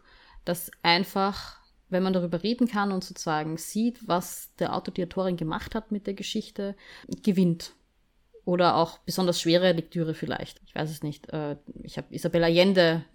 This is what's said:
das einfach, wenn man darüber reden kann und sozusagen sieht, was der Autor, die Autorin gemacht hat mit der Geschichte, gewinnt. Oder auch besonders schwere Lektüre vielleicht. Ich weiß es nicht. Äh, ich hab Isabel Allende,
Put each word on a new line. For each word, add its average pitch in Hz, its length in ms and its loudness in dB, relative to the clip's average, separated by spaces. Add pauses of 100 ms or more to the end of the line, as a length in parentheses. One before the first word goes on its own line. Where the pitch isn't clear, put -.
(460)
das 175 240 -4 (140)
einfach, 190 760 0 (320)
wenn 185 140 0
man 190 100 0
darüber 175 300 -2
reden 240 240 0
kann 202 240 0
und 185 120 -2
sozusagen 156 540 -4
sieht, 226 500 -4
was - 520 -2
der - 160 -2
Autor, 190 180 -6
die 185 100 -4
Autorin 180 340 -2
gemacht 165 360 -6
hat 220 180 -6
mit 202 140 -6
der 196 80 -6
Geschichte, 196 640 -8 (480)
gewinnt. 175 500 2 (720)
Oder 175 300 4
auch 165 240 0
besonders 175 400 0
schwere 175 320 4
Lektüre 165 420 -2
vielleicht. - 520 -6
Ich - 100 -16
weiß 156 160 -4
es 151 100 -12
nicht. - 300 -8
Äh, 147 240 -4 (260)
ich - 160 -12
hab - 140 -12
Isabel 170 320 0
Allende, 170 720 6